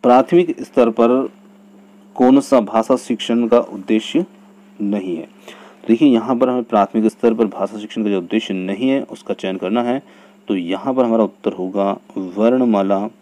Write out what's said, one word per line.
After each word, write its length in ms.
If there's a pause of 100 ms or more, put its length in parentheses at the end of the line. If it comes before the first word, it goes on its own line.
प्राथमिक 580
स्तर 300
पर 380 (840)
कौन 240
सा 220
भाषा 360
शिक्षण 500
का 120
उद्देश्य 640 (560)
नहीं 360
है? 100 (600)
देखिए, 220
यहाँ 260
पर 140
हमें 140
प्राथमिक 440
स्तर 260
पर 140
भाषा 320
शिक्षण 240
का 60
जो 80
उद्देश्य 360
नहीं 360
है, 140
उसका 300
चयन 240
करना 260
है। 180 (460)
तो 80
यहाँ 380
पर 120
हमारा 180
उत्तर 300
होगा 380 (260)
वर्णमाला 800 (220)